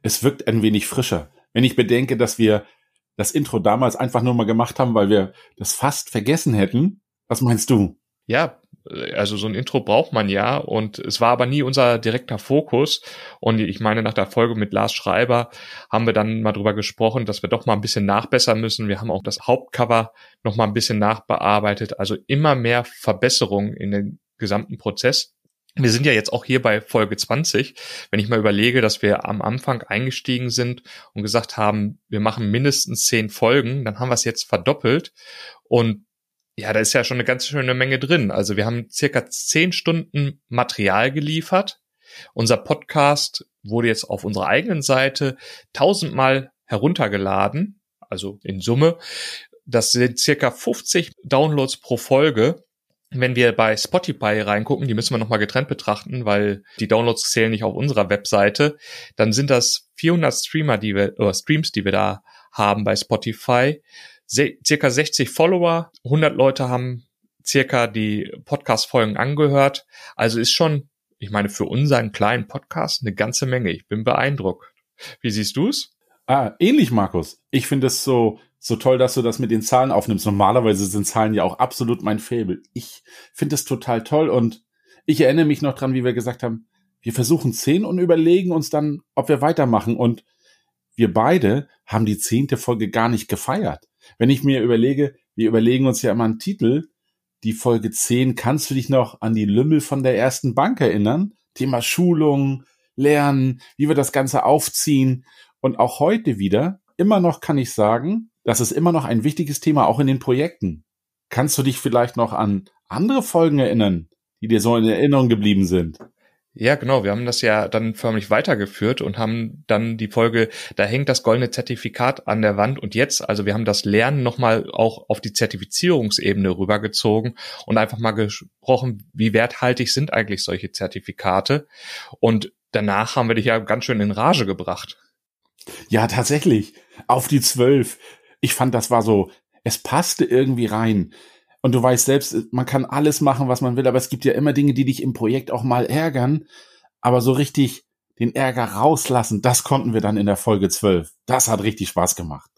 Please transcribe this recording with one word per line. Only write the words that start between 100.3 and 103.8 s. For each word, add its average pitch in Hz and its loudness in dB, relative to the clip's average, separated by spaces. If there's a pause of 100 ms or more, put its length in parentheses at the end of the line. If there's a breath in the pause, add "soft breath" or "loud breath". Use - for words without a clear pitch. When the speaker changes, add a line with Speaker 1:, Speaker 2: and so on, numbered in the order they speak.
Speaker 1:
Bank 190 0
erinnern? 120 0 (180)
Thema 127 -2
Schulung, 143 2 (320 soft breath)
Lernen, 139 2 (160 loud breath)
wie 147 0